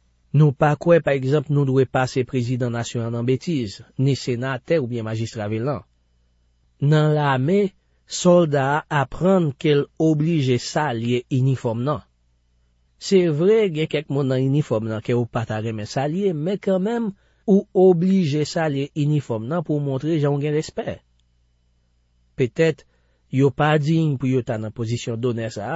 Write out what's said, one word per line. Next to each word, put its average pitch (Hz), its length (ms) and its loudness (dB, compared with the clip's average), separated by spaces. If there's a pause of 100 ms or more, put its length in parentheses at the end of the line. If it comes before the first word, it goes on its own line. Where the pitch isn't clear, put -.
(340)
Nou 147 160 6
pa 147 240 0
kwè, 170 240 4
pa 151 160 0
egzanp, 135 400 0
nou 143 80 2
dwe 131 240 2
pase 127 400 -2
prezidan 123 480 -4
nasyonal 117 400 -6
nan 117 120 -4
betiz, 131 520 -4 (240)
ni 135 160 2
senatè 131 640 -2
oubyen 117 240 -6
majistra 110 440 -6
vil 110 180 -4
nan. 120 160 -6 (960)
Nan 151 320 4
lame, 143 460 2 (500)
sòlda 151 800 2
aprann 156 640 0
ke 151 240 2
l 143 60 0 (180)
oblije 151 560 2
salye 120 720 -2
inifòm 127 560 0
nan. 147 160 -4 (960)
Se 196 220 4 (100)
vre, 196 400 2
gen 156 220 -2
kèk 151 180 -2
moun 139 220 0
nan 131 100 0
inifòm 131 480 0
nan 107 160 -6
ke 123 80 0
ou 120 160 -2
pa 113 160 -4
ta 107 160 -6
renmen 110 240 -6
salye, 165 480 -2
men 165 240 -4
kanmenm, 202 540 -2 (340)
ou 190 240 4
oblije 185 800 4
salye 147 420 -2
inifòm 143 560 -2
nan 165 160 -4
pou 151 160 -2
montre 143 400 -2
jan 143 160 0
ou 143 80 -4
gen 151 140 -2
respè. 156 400 -6 (1400)
Petèt, 156 480 0 (480)
yo 135 240 2
pa 151 240 2
dign 156 400 0
pou 135 80 -4
yo 131 160 0
ta 113 160 -4
nan 110 160 -8
pozisyon 117 480 -6
donè 113 320 -2
sa 107 220 -8